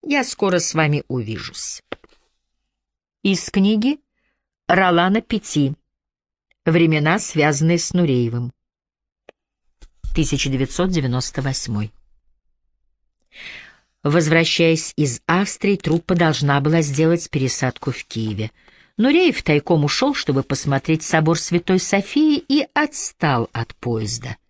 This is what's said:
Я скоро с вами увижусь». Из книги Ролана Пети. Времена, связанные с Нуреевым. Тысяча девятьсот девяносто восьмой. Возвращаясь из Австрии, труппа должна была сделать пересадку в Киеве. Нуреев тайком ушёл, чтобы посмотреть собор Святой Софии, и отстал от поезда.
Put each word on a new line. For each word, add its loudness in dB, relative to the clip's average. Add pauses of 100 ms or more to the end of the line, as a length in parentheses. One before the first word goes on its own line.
Я -2
скоро -2
с -4
вами 0
увижусь». -8 (1400)
Из -2
книги 2 (680)
Ролана 4
Пети. -2 (920)
Времена, 2
связанные 2
с -6
Нуреевым. 0 (1600)
Тысяча 0
девятьсот -2
девяносто -2
восьмой. -4 (2000)
Возвращаясь 2
из -2
Австрии, 0
труппа -2
должна 2
была 2
сделать 0
пересадку -4
в -10
Киеве. -6 (480)
Нуреев 2
тайком 2
ушёл, 0
чтобы -2
посмотреть -2
собор 0
Святой 0
Софии, 0
и 0
отстал -2
от -8
поезда. -6 (140)